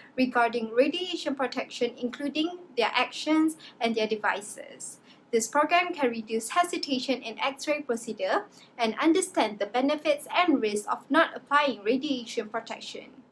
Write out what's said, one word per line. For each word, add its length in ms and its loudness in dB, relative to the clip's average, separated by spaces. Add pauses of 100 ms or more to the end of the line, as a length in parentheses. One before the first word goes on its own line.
(180)
regarding 540 2
radiation 640 2
protection, 640 -4
including 600 -4 (180)
their 180 2
actions 640 2 (240)
and 160 0
their 120 2
devices. 920 -4 (320)
This 160 2
program 460 4
can 160 0
reduce 400 -4
hesitation 720 0
in 180 -10
X-ray 440 -2
procedure 640 -2 (300)
and 240 0
understand 580 2
the 60 0
benefits 720 0
and 260 4
risks 260 -2
of 220 -4
not 280 4
applying 440 2
radiation 680 -2
protection. 840 -10